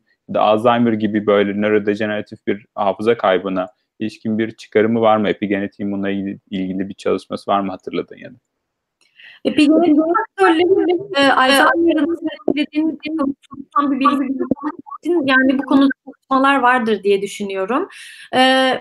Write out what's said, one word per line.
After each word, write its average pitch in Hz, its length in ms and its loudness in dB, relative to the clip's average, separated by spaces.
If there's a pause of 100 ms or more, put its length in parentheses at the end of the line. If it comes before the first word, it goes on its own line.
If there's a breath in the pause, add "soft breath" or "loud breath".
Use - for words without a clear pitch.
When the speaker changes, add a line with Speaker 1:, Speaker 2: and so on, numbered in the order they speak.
(280)
Speaker 1:
ya 101 60 -8
da 101 80 0
Alzheimer 117 520 2
gibi 107 320 -2
böyle 101 360 2
nörodejeneratif 107 880 -2
bir 101 180 -4 (100)
hafıza 104 420 0
kaybına 92 500 0 (320)
ilişkin 110 380 -6
bir 110 140 -2
çıkarımı 113 500 0
var 110 160 4
mı? 104 120 0
Epigenetiğin 101 640 -4
bununla 98 180 -6
ilgili, 98 300 -6 (100)
ilgili 95 400 -6
bir 98 40 -14
çalışması 101 580 -4
var 101 80 0
mı 98 120 -4
hatırladığın - 460 -10
ya - 160 -20
da? - 20 -20 (1080 loud breath)
Speaker 2:
Epigenetik 302 520 4
faktörlerin, 359 1160 0
e, 277 160 4
Alzheimer'ın 311 880 2 (160)
etkilediğini 302 640 -2
konuşan 285 960 -4
bir 254 80 -2
bilgi 269 340 0 (680)
için 311 240 -2
yani 262 320 2
bu 277 40 -4
konuda 269 260 4 (160)
çalışmalar 269 540 0
vardır 233 440 0
diye 196 180 2
düşünüyorum. 196 680 -4 (480 loud breath)
E, 262 460 4